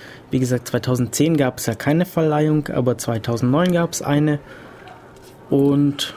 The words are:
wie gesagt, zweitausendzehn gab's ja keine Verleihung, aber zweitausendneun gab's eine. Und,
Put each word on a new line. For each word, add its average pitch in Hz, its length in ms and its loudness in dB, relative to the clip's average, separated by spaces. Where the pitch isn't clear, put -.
wie 135 80 0
gesagt, 123 300 0
zweitausendzehn 127 720 0
gab's 131 280 0
ja 117 80 0
keine 156 320 0
Verleihung, 151 640 0
aber 123 320 0
zweitausendneun 123 720 0
gab's 170 320 -2
eine. 147 340 2
Und, 143 680 2